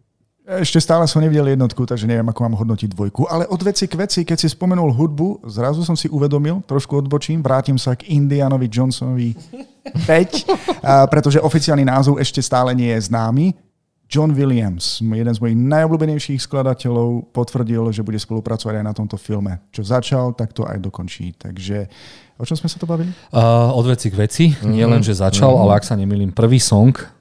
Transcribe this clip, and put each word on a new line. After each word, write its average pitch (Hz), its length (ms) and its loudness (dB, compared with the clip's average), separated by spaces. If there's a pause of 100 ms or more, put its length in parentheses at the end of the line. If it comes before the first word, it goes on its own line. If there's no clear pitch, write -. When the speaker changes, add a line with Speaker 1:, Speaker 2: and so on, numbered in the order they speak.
(420)
Speaker 1:
Ešte 170 380 0
stále 165 260 2
som 156 160 2
nevidel 151 260 2
jednotku, 131 360 0
takže 117 200 -4
neviem, 117 220 0
ako 113 160 -4
mám 113 140 -2
hodnotiť 110 340 -2
dvojku. 101 360 -4
Ale 165 200 -2
od 180 160 -4
veci 190 240 -2
k - 100 -8
veci, 190 260 -2
keď 165 140 -2
si 160 120 0
spomenul 180 420 0
hudbu, 151 560 -2
zrazu 123 360 -2
som 170 120 -2
si 156 140 -4
uvedomil, 147 560 0
trošku 143 340 -2
odbočím, 143 420 -2
vrátim 135 360 0
sa 123 180 -2
k - 160 -10
Indianovi 139 560 2
Jonesovi 123 720 -2 (640)
päť, 180 400 2 (380)
a, 139 260 6
pretože 143 320 4
oficiálny 147 460 2
názov 135 340 4
ešte - 220 -2
stále 127 340 0
nie 123 160 0
je 113 160 -2
známy. 120 480 0 (500)
John 156 260 0
Williams, 120 720 0
jeden 113 300 -2
z 110 100 -2
mojich 113 160 0
najobľúbenejších 151 840 0
skladateľov, 120 880 -2
potvrdil, 117 600 -2
že 110 120 -4
bude 107 160 -6
spolupracovať 110 580 -6
aj 107 80 -4
na 107 80 -6
tomto 104 240 -6
filme. 101 540 -6
Čo 107 160 -8
začal, 127 460 -2
tak 113 200 -6
to 113 120 -6
aj - 120 -8
dokončí. 90 580 -10
Takže 95 520 -8 (480)
o 120 100 -12
čom - 100 -6
sme 156 120 -4
sa 165 100 -6
to - 80 -10
bavili? 170 240 -4 (220)
Speaker 2:
A, 117 100 2 (300)
od 120 160 2
veci 120 220 0
k 95 100 -8
veci. 107 320 2
Speaker 3:
Mhm. 107 180 -2
Speaker 2:
Nie 110 160 2
len, 117 160 4
že 104 140 2
začal, 95 340 2
Speaker 3:
Mhm. 127 120 6
Speaker 2:
ale 101 120 6
ak 104 120 4
sa 120 100 -4
nemýlim, 101 340 0
prvý 113 300 4
song, 110 340 6 (280)